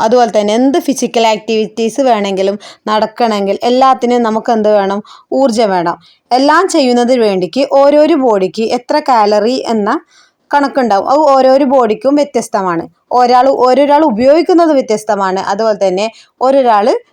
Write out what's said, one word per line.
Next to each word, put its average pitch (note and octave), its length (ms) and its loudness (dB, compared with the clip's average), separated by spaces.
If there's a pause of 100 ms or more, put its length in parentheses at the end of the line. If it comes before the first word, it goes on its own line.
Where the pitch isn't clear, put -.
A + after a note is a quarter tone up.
അതുപോലെ A3+ 300 2
തന്നെ G#3 240 -2
എന്ത് C4 260 0
ഫിസിക്കൽ A#3 460 -2
ആക്ടിവിറ്റീസ് A3 760 -4
വേണമെങ്കിലും G3+ 560 -2 (300)
നടക്കണമെങ്കിൽ G#3+ 760 -2
എല്ലാത്തിനും B3 600 2
നമുക്ക് A3 300 -2
എന്ത് G#3+ 160 0
വേണം? G3+ 320 0 (320)
ഊർജ്ജം B3 380 0
വേണം. E3+ 260 -2 (340)
എല്ലാം D4 380 2
ചെയ്യുന്നതിന് B3 540 0
വേണ്ടിക്ക് F#3+ 400 -2 (100)
ഓരോരോ D4 440 4
ബോഡിക്ക് A3 540 -2
എത്ര D4 360 -4
കാലറി G#3+ 500 2 (100)
എന്ന G#3+ 220 -2 (600)
കണക്കുണ്ടാവും. B3+ 600 0
അത് D4 200 2
ഓരോരോ C4+ 360 2
ബോഡിക്കും B3 480 0
വ്യത്യസ്തമാണ്. G#3 720 -4 (280)
ഒരാൾ, B3 360 2 (100)
ഓരോരാൾ C#4 460 2
ഉപയോഗിക്കുന്നത് D#4 680 2
വ്യത്യസ്തമാണ്. G#3 800 -2
അതുപോലെ G#3 300 -2
തന്നെ F#3+ 260 -2 (340)
ഓരോരാൾ B3 460 2 (260)